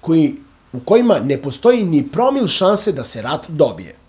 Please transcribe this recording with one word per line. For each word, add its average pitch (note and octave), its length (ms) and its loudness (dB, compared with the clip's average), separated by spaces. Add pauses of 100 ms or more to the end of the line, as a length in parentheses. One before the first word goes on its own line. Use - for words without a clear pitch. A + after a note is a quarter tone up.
koji, D#3+ 340 2 (380)
u B2+ 60 -8
kojima A3 400 2
ne C3+ 220 -2
postoji A3+ 420 0
ni D3+ 280 0
promil C4 360 0
šanse G3 440 0
da C3+ 120 -6
se A2+ 180 -6
rat C3+ 280 -6
dobije? G#2 460 -2 (140)